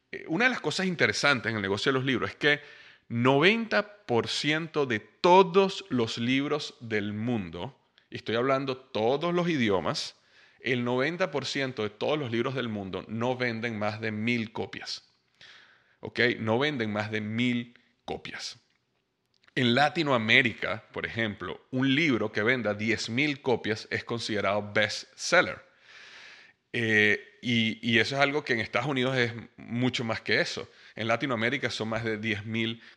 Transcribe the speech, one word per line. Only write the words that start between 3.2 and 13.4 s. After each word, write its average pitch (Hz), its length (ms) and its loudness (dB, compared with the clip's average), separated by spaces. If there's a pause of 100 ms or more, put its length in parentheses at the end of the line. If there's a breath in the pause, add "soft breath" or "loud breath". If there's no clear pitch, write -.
por 117 220 2
ciento 156 580 -2
de 117 120 -2
todos 185 920 4
los 113 260 0
libros 139 640 0
del 104 320 -2
mundo, 104 680 -4 (300 soft breath)
y - 80 -14
estoy 110 200 -4
hablando 135 420 0
todos 143 560 0
los 175 140 2
idiomas, 113 680 0 (440 soft breath)
el 123 240 -2
noventa 151 460 0
por 139 140 -2
ciento 131 380 -4
de 104 80 -2
todos 123 280 -2
los 135 120 -4
libros 120 240 0
del 123 140 -4
mundo 95 400 -6
no 117 280 -2
venden 117 420 -4